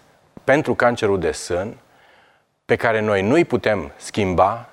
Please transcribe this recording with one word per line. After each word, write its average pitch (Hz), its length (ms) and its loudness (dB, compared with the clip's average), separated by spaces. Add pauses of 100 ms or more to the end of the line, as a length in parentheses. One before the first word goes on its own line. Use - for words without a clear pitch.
(440)
pentru 135 300 2
cancerul 110 460 2
de 80 120 0
sân, 92 460 -6 (880)
pe 120 100 2
care 113 260 0
noi 104 200 0
nu 107 120 2
îi 170 120 4
putem 98 500 -2
schimba, 98 760 -2